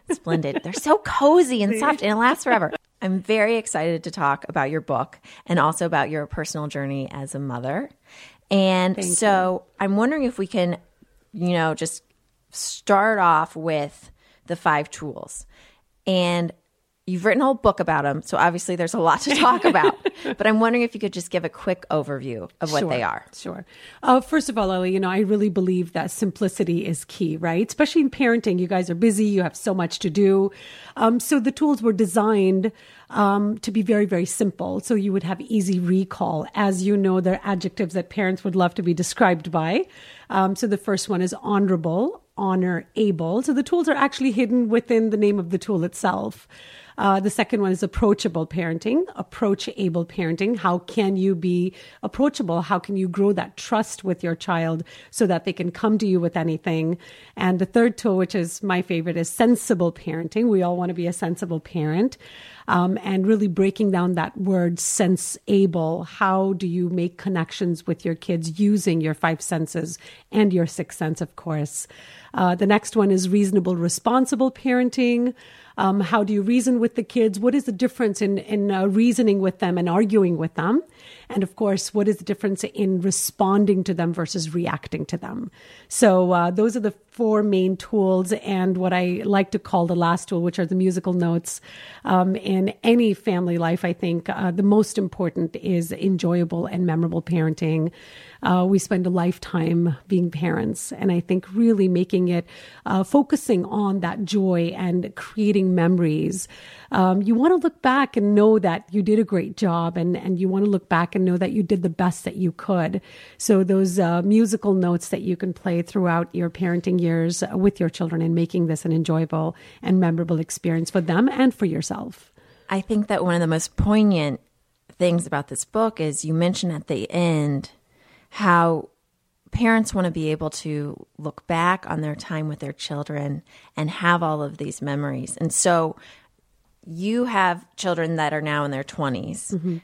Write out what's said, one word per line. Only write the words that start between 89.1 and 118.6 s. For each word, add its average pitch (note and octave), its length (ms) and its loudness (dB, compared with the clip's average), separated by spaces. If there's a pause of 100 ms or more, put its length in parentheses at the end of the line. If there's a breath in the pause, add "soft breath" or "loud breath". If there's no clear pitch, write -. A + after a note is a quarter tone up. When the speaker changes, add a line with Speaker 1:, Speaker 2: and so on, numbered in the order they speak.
Speaker 2:
like G3 280 2
to G#3+ 60 0
call F3 280 0
the F3 100 0
last F3 320 0
tool, E3+ 140 -2
which E3+ 160 -2
are F3 80 0
the F#3+ 80 -2
musical F#3 400 0
notes. E3+ 460 0 (440 loud breath)
Um, F#3+ 320 2
in F#3+ 460 -2
any A#3 320 4
family F3+ 440 -2
life, E3+ 260 0
I F3 80 0
think, E3+ 360 -4
uh, F#3+ 240 -2
the F#3 100 0
most G#3 360 4
important F3 580 -4
is E3+ 360 -2
enjoyable F3 720 0
and F3+ 200 -2
memorable E3 360 0
parenting. D#3+ 680 0 (520 loud breath)
Uh, F3+ 260 2
we G3 100 4
spend F3+ 280 -2
a F#3 40 -2
lifetime E3+ 840 0 (100)
being F3+ 240 0
parents, E3 640 -4
and G#3 180 -2
I F3 100 2
think F#3 340 -2
really G#3+ 340 4
making F3+ 400 2
it, F3 180 0 (380 loud breath)
uh, F#3+ 180 0
focusing B3 640 0
on G3 360 -2
that F3+ 240 -6
joy F3+ 520 0
and F3+ 400 -2
creating G3+ 580 0
memories. F3 720 2 (460 loud breath)
Um, F#3+ 300 4
you G#3+ 120 2
wanna D#4 220 4
look D#4+ 260 -2
back C4 340 2
and G#3 180 2
know G#3+ 260 6
that F3 320 0
you G#3 100 0
did G#3+ 160 4
a A3+ 60 4
great F#3+ 320 -2
job, E3+ 400 0
and, F3 200 0
and F#3 220 -2
you F#3 120 0
wanna G3 160 2
look G3 240 0
back E3+ 240 0
and F#3 100 2
know F3+ 140 2
that F3+ 140 -2
you A3 100 0
did F3+ 200 0
the F3+ 60 0
best F3+ 360 -2
that - 120 -8
you F3 160 0
could. F3+ 480 -2 (380 loud breath)
So F#3+ 260 4
those, F#3+ 340 2
uh, F3 240 2
musical G#3 520 2
notes F3 340 0
that F3 140 -4
you F#3 120 -2
can F3 200 -4
play E3+ 260 -2
throughout E3+ 540 0
your E3+ 160 -2
parenting F3 500 0
years E3 420 0 (120)
with G3 260 0
your E3+ 80 2
children E3 320 -4
and E3 140 0
making E3 320 0